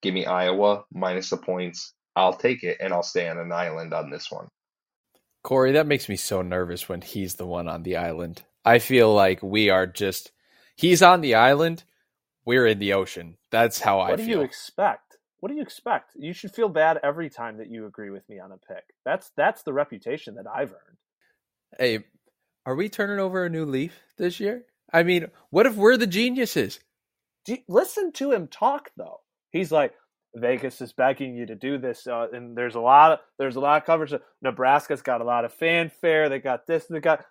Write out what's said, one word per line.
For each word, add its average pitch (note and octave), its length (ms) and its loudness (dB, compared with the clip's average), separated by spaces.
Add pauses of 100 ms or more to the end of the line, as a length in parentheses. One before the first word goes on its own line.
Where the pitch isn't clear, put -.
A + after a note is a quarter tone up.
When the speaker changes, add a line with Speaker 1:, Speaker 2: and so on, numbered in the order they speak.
Speaker 1:
Give F#2+ 120 -2
me F#2 100 -4
Iowa F#2+ 680 0
minus F#2 380 -4
the F#2 80 -4
points. F2+ 560 -8 (240)
I'll F#2 160 4
take A#2+ 320 -4
it, F2 160 -4
and F#2+ 120 -6
I'll F2 100 -2
stay E2+ 260 -4
on E2 100 -8
an E2+ 140 -10
island E2 400 -6
on D#2+ 160 -6
this C#2+ 220 -14
one. - 180 -14 (960)
Speaker 2:
Corey, C3 300 2
that D3+ 140 4
makes D3 220 -2
me G2+ 80 -6
so F#2+ 240 -4
nervous F2+ 480 -6
when F2+ 140 -10
he's F#2+ 320 -10
the F#2 120 -10
one F2 220 -8
on E2 140 -8
the F2 140 -6
island. E2+ 460 -8 (220)
I A#2+ 140 6
feel A#2 340 4
like F#2+ 300 4
we G#2 260 0
are F#2+ 180 4
just, F#2+ 460 -6 (420)
he's E3+ 280 4
on F3+ 180 10
the C3+ 140 2
island, C#3+ 500 4 (600)
we're B2 200 4
in G#2+ 120 4
the G2 160 0
ocean. F2+ 420 -6 (140)
That's A2+ 300 2
how G2 200 2
I F2+ 100 -2
Speaker 3:
What - 60 2
do A3 80 -6
you A3+ 120 -2
Speaker 2:
feel. D#3 60 0
Speaker 3:
expect? - 760 -6 (220)
What G3+ 100 -10
do C#4+ 40 -10
you D4+ 80 -8
expect? - 540 -8
You D#3+ 160 -12
should F#3+ 220 -16
feel A3 160 -2
bad D#3+ 320 2
every D3 260 -4
time A2+ 300 -14
that A2 120 -16
you A2+ 140 -14
agree G#2 260 -16
with G2 180 -16
me G#2 100 -20
on F#2 140 -20
a F#2+ 40 -20
pick. F#2 280 -20 (200)
That's, E3+ 320 -6
that's F#3+ 260 -2
the C#3+ 120 -8
reputation A#2 600 -8
that A2+ 100 -18
I've A#2 260 -8
earned. - 260 -20 (800)
Speaker 2:
Hey, A#2 260 -2 (600)
are B2+ 100 -6
we F#3 140 -4
turning G3+ 300 -6
over F#3 260 -4
a F3 60 -4
new D#3+ 160 -6
leaf C#3 340 -6 (160)
this F3 240 -6
year? A3+ 240 -6 (280)
I E3 100 6
mean, F3 240 0 (240)
what G3+ 160 4
if A#3+ 80 0
we're G#3+ 240 6
the A#3 80 0
geniuses? G#3+ 720 -2 (640)
Speaker 3:
Do G#3 80 -8
you, C4 60 -6 (100)
listen E4+ 440 0
to C#4 200 -4
him F#3 160 -2
talk, C#4 480 -4
though. - 240 -16 (320)
He's E3 200 -4
like, D3 220 0 (420)
"Vegas B2 440 -4
is B2 120 -12
begging C3 420 -2
you A#2+ 120 -10
to A2 100 -14
do C3+ 200 -6
this, B2 300 -10
uh, A#2 260 -6
and A#2+ 240 -16
there's A#2+ 200 -6
a A#2 40 -4
lot C#3 300 10
of, D#3 80 2 (180)
there's C3+ 200 -4
a C3 40 -4
lot D3 200 2
of - 60 -8
coverage. D#3 280 0 (280)
Nebraska's C3 600 0
got B2 180 -2
a A#2 40 -6
lot A#2+ 200 0
of A#2 80 -8
fanfare. E3 760 0
They C3+ 100 -4
got B2+ 300 -6
this, E3 180 -2
and F3 80 -10
they D#3 60 -6
got," D#3 300 2